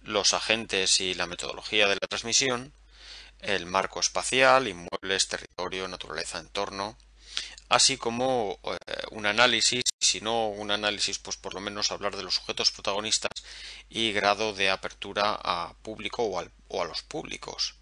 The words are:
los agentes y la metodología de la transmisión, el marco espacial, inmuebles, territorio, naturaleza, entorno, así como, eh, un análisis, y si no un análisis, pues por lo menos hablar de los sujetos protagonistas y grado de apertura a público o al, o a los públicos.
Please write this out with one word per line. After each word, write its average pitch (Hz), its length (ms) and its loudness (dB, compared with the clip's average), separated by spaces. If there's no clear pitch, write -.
los 104 320 2
agentes 98 640 2
y 92 160 -2
la 87 100 -2
metodología 101 640 0
de 101 80 4
la 95 120 -4
transmisión, 123 680 -2
el 92 280 -2
marco 92 320 0
espacial, 127 680 4
inmuebles, 92 600 -2
territorio, 90 600 -6
naturaleza, 87 520 -6
entorno, 98 580 -6
así 123 260 6
como, 120 680 0
eh, - 480 -6
un 104 160 -2
análisis, 117 560 6
y - 60 0
si 92 160 2
no 113 260 2
un 104 240 -4
análisis, 104 480 0
pues - 180 -8
por 98 160 -10
lo 92 60 -6
menos 101 320 -2
hablar 98 240 -4
de 98 80 -6
los 90 100 -4
sujetos - 380 0
protagonistas - 720 -2
y 110 220 0
grado 101 420 4
de 95 180 2
apertura 101 680 -2
a 85 440 -2
público 110 400 -6
o 92 160 0
al, 85 120 -8
o 95 120 -2
a 85 40 0
los - 180 -8
públicos. - 800 -8